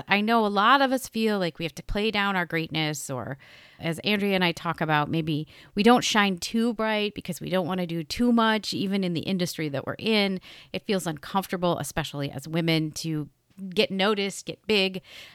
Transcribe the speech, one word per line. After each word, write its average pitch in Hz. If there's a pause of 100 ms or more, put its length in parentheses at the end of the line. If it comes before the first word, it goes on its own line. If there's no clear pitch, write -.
I 202
know 220
a -
lot 214
of 262
us 262
feel 220
like 170
we 170
have 156
to -
play 214
down 202
our 175
greatness, 156
or 127 (440)
as 165
Andrea 202
and 185
I 170
talk -
about, 151
maybe 156 (260)
we 208
don't 240
shine 196
too 226
bright 214
because -
we 151
don't 180
want 185
to 180
do 165
too 240
much, 220
even 196
in 180
the 160
industry 175
that 135
we're -
in. 202 (320)
It 190
feels 190
uncomfortable, 175
especially 143
as 139
women, 160
to 151 (420)
get 185
noticed, 196
get -
big. 190 (340)